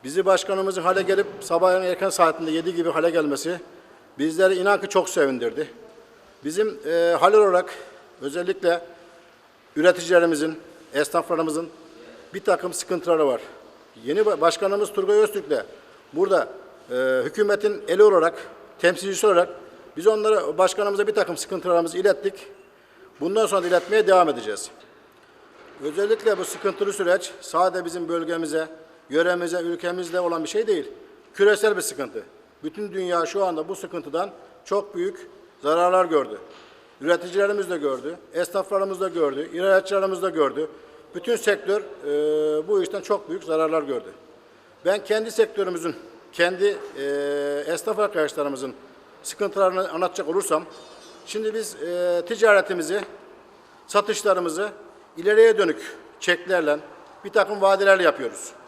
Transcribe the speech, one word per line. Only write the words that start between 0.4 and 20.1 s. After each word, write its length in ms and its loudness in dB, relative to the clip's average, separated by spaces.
hale 200 2
gelip 240 0
sabahın 420 2
erken 280 -2
saatinde 400 2
yedi 240 -2
gibi 160 0
hale 200 2
gelmesi 500 -2
bizleri 360 2
inan 260 2
ki 80 -8
çok 200 0
sevindirdi. 640 -2
Bizim, 420 -2
e, 340 2
hal 120 6
olarak 420 4
özellikle 580 -2
üreticilerimizin, 840 4
esnaflarımızın 760 -2
bir 60 -10
takım 320 0
sıkıntıları 540 0
var. 140 0
Yeni 160 -2
ba-, 200 2
başkanımız 520 0
Turgay 260 2
Öztürk 320 0
de 140 -2
burada, 360 2
e, 40 -6
hükümetin 640 0
eli 140 4
olarak, 320 6
temsilcisi 480 0
olarak 220 6
biz 100 -2
onlara, 520 2